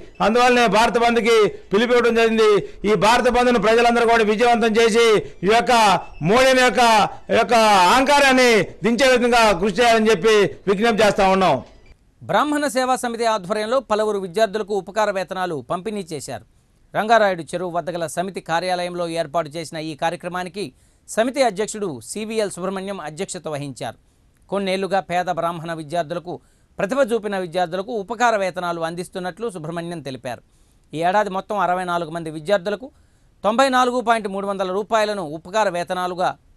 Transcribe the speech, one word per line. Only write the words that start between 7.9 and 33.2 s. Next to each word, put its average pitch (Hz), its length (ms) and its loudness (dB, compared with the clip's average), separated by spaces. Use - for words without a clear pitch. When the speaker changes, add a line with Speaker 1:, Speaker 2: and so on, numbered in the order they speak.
Speaker 1:
దించే 233 480 2
విధంగా 233 480 4
కృషి 202 220 0
చేయాలని 226 280 4
చెప్పి 214 260 4
విజ్ఞప్తి 214 360 2
చేస్తా 202 240 2
ఉన్నాం. 185 340 2
Speaker 2:
బ్రాహ్మణ 285 440 -2
సేవా 254 280 0
సమితి 233 300 -6
ఆధ్వర్యంలో 214 540 -2
పలువురు 214 380 -2
విద్యార్థులకు 196 580 -4
ఉపకార 202 360 -2
వేతనాలు 185 580 -6
పంపిణీ 190 440 -8
చేశారు. 131 320 -12
రంగారాయుడు 202 440 2
చెరువు 170 300 -8
వద్ద 170 180 -4
గల 170 180 -6
సమితి 180 340 -8
కార్యాలయంలో 175 680 -4
ఏర్పాటు 165 400 -4
చేసిన 160 280 -12
ఈ 156 180 -8
కార్యక్రమానికి 175 800 -8
సమితి 254 340 -2
అధ్యక్షుడు 202 560 -4
సివిఎల్ 208 520 -6
సుబ్రహ్మణ్యం 190 500 -8
అధ్యక్షత 156 460 -12
వహించారు. 139 480 -10
కొన్నేళ్లుగా 190 500 -2
పేద 175 260 -2
బ్రాహ్మణ 170 480 -4
విద్యార్థులకు, 160 680 -8
ప్రతిభ 226 340 -2
చూపిన 202 240 -4
విద్యార్థులకు 180 540 -4
ఉపకార 226 440 -2
వేతనాలు 180 460 -4
అందిస్తున్నట్లు 180 680 -8
సుబ్రహ్మణ్యం 170 520 -10
తెలిపారు. 127 400 -12
ఈ 156 100 -4
ఏడాది 202 260 0
మొత్తం 190 280 -6
అరవై 180 260 -2
నాలుగు 175 260 -4
మంది 160 220 -10
విద్యార్థులకు 196 600 -4